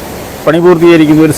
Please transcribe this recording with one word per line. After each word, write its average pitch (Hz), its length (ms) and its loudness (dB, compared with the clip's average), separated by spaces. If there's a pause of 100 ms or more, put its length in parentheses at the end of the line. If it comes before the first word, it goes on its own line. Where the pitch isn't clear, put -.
(460)
പണി 151 180 0
പൂർത്തീകരിക്കുന്ന 160 640 2
ഒരു 151 100 -2